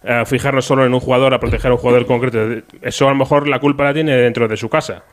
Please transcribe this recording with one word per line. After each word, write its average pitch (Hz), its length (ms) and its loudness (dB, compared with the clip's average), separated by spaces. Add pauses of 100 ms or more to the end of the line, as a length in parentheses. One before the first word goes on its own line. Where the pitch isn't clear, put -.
a 117 180 0
fijarnos 135 400 -2
solo 135 180 2
en 123 120 2
un 127 40 0
jugador, 131 360 2
a 117 40 -2
proteger 113 300 -2
a 123 60 4
un 120 40 -4
jugador 120 280 2
concreto, 117 560 -2 (180)
eso - 240 -2
a 139 60 4
lo 135 60 2
mejor 143 300 0
la 135 120 0
culpa 143 240 0
la 143 100 0
tiene 156 220 0
dentro 120 320 2
de 107 100 -4
su 113 100 -8
casa, - 460 -4